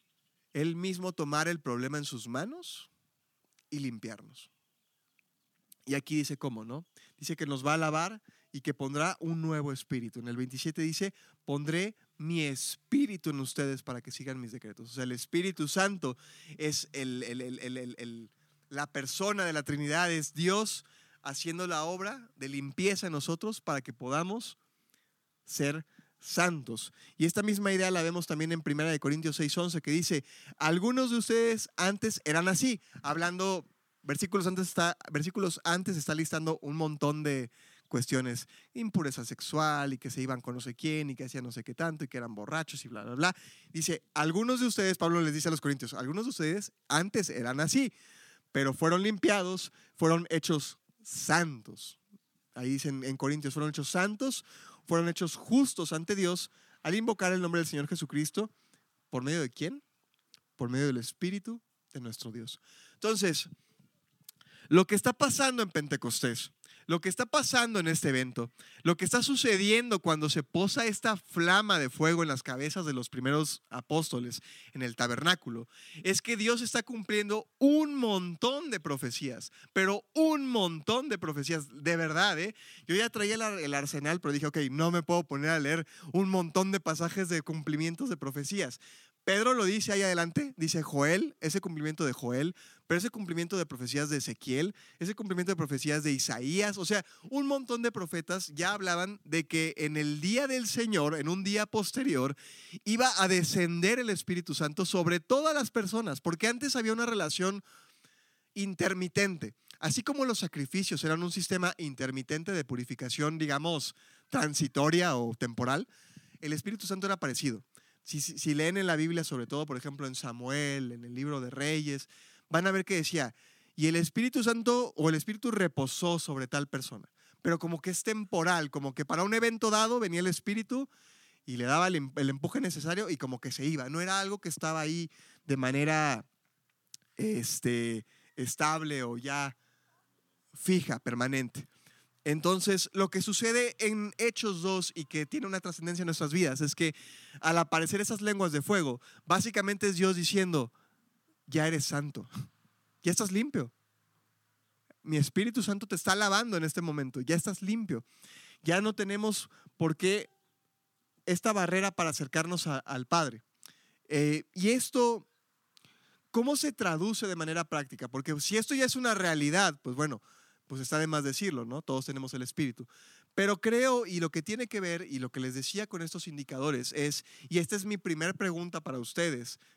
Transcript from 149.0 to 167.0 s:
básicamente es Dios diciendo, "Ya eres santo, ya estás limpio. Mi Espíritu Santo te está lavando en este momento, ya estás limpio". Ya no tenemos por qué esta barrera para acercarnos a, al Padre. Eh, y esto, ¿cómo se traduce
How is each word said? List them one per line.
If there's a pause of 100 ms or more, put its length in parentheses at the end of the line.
básicamente
es
Dios
diciendo, (760)
"Ya
eres
santo, (760)
ya
estás
limpio. (1300)
Mi
Espíritu
Santo
te
está
lavando
en
este
momento,
ya
estás
limpio". (600)
Ya
no
tenemos (280)
por
qué (960)
esta
barrera
para
acercarnos
a,
al
Padre. (640)
Eh, (100)
y
esto, (1040)
¿cómo
se
traduce